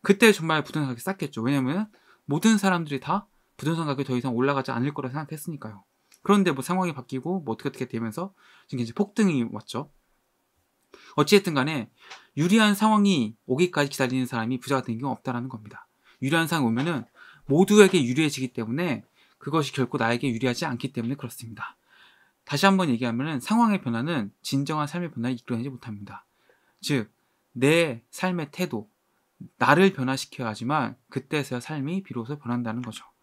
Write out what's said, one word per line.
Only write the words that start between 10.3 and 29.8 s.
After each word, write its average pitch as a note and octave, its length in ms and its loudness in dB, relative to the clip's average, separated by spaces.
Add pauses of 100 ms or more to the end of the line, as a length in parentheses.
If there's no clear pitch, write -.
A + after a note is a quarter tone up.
어찌됐든 F3 380 4
간에 C#3 360 -2 (460)
유리한 G3+ 400 6
상황이 G3+ 580 4 (120)
오기까지 D3 440 2
기다리는 B2+ 360 0
사람이 A#2+ 340 -4
부자가 C3+ 220 -2
되는 A2+ 180 -6
경우는 C3 180 -4
없다라는 B2 300 -6
겁니다. A2 400 -16 (340)
유리한 D#3+ 240 2
상황이 D3+ 220 2
오면은 C3 360 -2 (420)
모두에게 F#3+ 580 8
유리해지기 C3 480 0
때문에 A#2+ 520 -4 (340)
그것이 C#3+ 340 -2
결코 C3+ 260 -2
나에게 A#2+ 320 0
유리하지 A#2+ 340 -2
않기 C3 280 -6
때문에 B2 240 -4
그렇습니다. - 600 -14 (680)
다시 D3 220 0
한번 F#3+ 240 4
얘기하면은 B2 500 -2
상황의 G#3+ 420 2
변화는 A#2+ 500 -4 (100)
진정한 D3 440 -2
삶의 E3+ 240 -6
변화를 B2 300 -4
이끌어내지 B2 300 -6
못합니다. G#2 540 -14 (560)
즉, C3 300 -2 (400)
내 C#3 600 2
삶의 F3+ 420 -4
태도, B2+ 360 -4 (680)
나를 E3 340 6